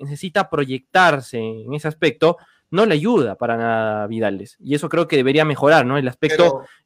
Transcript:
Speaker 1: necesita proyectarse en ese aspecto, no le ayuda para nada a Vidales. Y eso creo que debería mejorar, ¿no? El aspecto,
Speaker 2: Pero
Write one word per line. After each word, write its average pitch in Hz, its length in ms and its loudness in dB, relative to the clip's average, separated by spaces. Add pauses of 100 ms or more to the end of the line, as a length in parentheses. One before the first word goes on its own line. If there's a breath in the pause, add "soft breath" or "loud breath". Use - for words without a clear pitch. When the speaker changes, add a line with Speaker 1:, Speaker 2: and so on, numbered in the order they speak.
Speaker 1:
necesita 151 500 -6
proyectarse 143 880 0
en 113 360 -8
ese 151 140 -8
aspecto, 160 480 0 (340 soft breath)
no 196 160 2
le 202 80 2
ayuda 151 400 0
para 117 220 -2
nada 110 480 -2
a - 20 -6
Vidales. 104 540 -6
Y 135 160 -2
eso 156 120 -6
creo 160 200 0
que 160 80 0
debería 139 280 2
mejorar, 147 400 4
¿no? 131 140 -2
El 135 80 -2
aspecto, 151 300 -2
Speaker 2:
Pero 156 300 2 (200 loud breath)